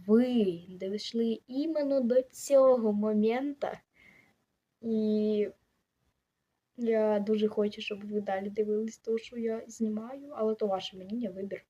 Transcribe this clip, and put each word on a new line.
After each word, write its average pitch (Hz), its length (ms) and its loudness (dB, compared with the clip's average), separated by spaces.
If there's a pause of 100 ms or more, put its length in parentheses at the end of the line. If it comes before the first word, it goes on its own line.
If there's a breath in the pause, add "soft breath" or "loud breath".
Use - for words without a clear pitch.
ви 240 360 6 (260)
дійшли 208 760 -4
іменно 285 540 0
до 247 200 4
цього 254 720 4
моменту. 214 760 0 (1120 soft breath)
І 214 680 0 (1300)
я 220 420 2
дуже 214 280 2
хочу, 208 340 -2
щоб 208 300 -10
ви 208 100 -2
далі 196 280 -4
дивились 214 480 -2
те, 226 200 -2
що 233 200 -10
я 226 300 -4
знімаю, 233 680 -6
але 220 200 0
то 220 120 0
ваше 190 300 -4
мнення, 202 320 -6
вибір. 190 400 -8